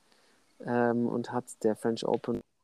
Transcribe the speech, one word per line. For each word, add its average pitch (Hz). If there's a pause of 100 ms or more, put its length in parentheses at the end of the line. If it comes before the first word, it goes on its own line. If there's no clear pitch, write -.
(640)
ähm, 120
und 117
hat 123 (180)
der 107
French 113
Open 113 (220)